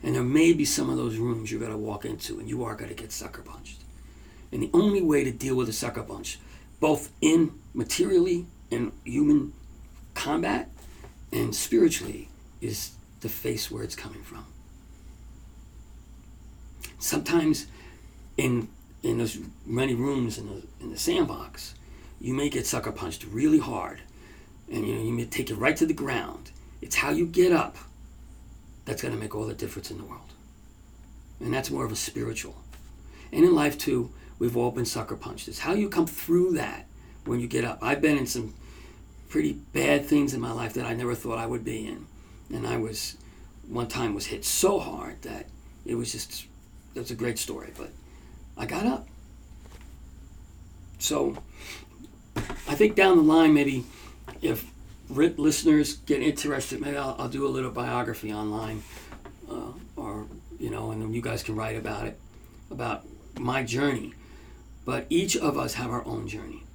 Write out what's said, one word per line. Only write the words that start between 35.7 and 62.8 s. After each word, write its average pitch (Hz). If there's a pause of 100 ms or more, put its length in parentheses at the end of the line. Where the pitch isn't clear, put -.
you 208
come 165
through 180
that 110 (380)
when 120
you 120
get 123
up. -
I've 143
been 151
in 127
some 110 (760)
pretty 151 (200)
bad 143
things 139
in 123
my 120
life 117
that 123
I 113
never 120
thought 117
I 117
would 117
be 113
in. - (480)
And 117
I 120
was, - (500)
one 117
time 117
was 95
hit -
so 190
hard -
that - (380)
it 113
was 120
just, - (480)
that's 120
a 120
great 120
story, -
but - (680)
I -
got 180
up. - (1900)
So 139 (1000)
I -
think 214
down 190
the 156
line, 156
maybe 139 (580)
if - (400)
ri-, 151
listeners 151
get 135
interested, 147
maybe 143
I'll, 135
I'll 123
do 139
a -
little 127
biography 120
online, 107 (640)
uh, - (240)
or, 107 (320)
you 113
know, 110
and 110
then 110
you 117
guys 113
can 110
write 110
about 107
it, - (500)
about 117 (340)